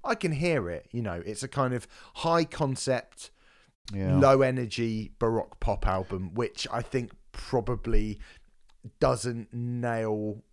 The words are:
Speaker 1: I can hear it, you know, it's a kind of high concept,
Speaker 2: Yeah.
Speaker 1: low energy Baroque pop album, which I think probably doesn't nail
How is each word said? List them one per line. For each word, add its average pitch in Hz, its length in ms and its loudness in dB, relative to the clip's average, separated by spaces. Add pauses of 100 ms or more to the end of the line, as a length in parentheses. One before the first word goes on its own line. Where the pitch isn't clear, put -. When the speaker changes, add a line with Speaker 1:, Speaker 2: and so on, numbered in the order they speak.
Speaker 1:
I 262 100 0
can 170 180 -2
hear 147 380 0
it, 80 220 -8
you 120 100 -4
know, 87 240 -4
it's 104 160 -8
a 131 60 -8
kind 127 260 0
of 117 120 -6 (300)
high 165 280 2
concept, - 840 -2 (640)
Speaker 2:
Yeah. 95 260 2
Speaker 1:
low 135 240 8
energy 117 760 -2
Baroque 113 420 0
pop 107 260 0
album, 95 480 -2
which 113 380 -4
I 117 100 -2
think 123 300 -4 (200)
probably 110 880 2 (800)
doesn't 120 520 0
nail 113 920 -2 (100)